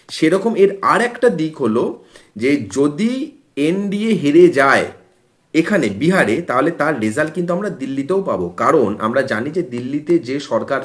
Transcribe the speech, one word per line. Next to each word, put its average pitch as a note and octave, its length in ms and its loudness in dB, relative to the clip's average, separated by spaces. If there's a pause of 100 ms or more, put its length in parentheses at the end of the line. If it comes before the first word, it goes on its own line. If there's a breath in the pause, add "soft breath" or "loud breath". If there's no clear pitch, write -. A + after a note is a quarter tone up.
(120)
সেরকম F#3+ 460 0
এর G3 260 4
আর D#3 180 2
একটা A#3+ 280 0
দিক D#3 280 -2
হলো B2+ 480 -2 (320 loud breath)
যে C3 200 0
যদি D3 760 -2 (240)
এনডিএ G3 560 0
হেরে D#3+ 360 6
যায় C3 360 4 (720)
এখানে D#3+ 340 2
বিহারে, C3+ 540 0
তাহলে C#3+ 280 0
তার D3+ 300 -2
রেজাল্ট C#3+ 320 -2
কিন্তু F3 200 -4
আমরা G3 180 -4
দিল্লিতেও C#3 520 -4
পাবো। F#2+ 260 -4
কারণ A2+ 520 2
আমরা A#2+ 220 0
জানি B2 280 -4
যে F3 120 -4
দিল্লিতে C#3 560 -2
যে C3+ 220 -4
সরকার B2 440 -2